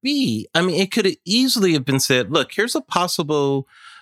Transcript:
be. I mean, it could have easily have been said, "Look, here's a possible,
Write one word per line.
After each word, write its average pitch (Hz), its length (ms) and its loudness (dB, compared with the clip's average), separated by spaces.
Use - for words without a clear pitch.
be. 151 540 -2
I 165 60 2
mean, 180 200 0
it 190 100 -2
could 214 140 0
have 190 200 0
easily 220 480 2
have 143 120 0
been 131 140 2
said, 127 320 0
"Look, 143 220 0
here's 226 220 -2
a 311 60 -2
possible, 147 840 -2